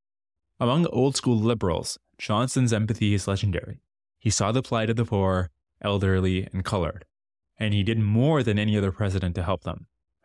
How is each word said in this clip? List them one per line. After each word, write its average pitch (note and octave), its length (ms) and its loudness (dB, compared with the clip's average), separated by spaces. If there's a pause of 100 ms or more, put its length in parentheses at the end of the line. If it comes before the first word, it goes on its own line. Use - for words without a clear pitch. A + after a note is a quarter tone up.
(600)
Among C3+ 280 2
old C3+ 280 2
school A#2+ 240 2
liberals, G#2+ 580 -2 (200)
Johnson's A#2+ 560 0
empathy G#2 400 0
is G2 160 0
legendary. G2 500 -2 (400)
He A2 100 -2
saw G2+ 220 2
the B2+ 100 0
plight A2 280 -2
of A2+ 80 -2
the A#2+ 80 0
poor, F#2+ 460 0 (300)
elderly, F#2+ 720 0
and F#2+ 140 -6
colored, E2+ 400 -4 (520)
and G#2+ 160 -2
he G#2 80 2
did A2+ 180 0
more A#2+ 440 2
than G#2+ 160 0
any G#2+ 180 2
other G2 140 2
president F#2 440 -2
to F2+ 80 -4
help F#2 200 -4
them. - 240 -10 (380)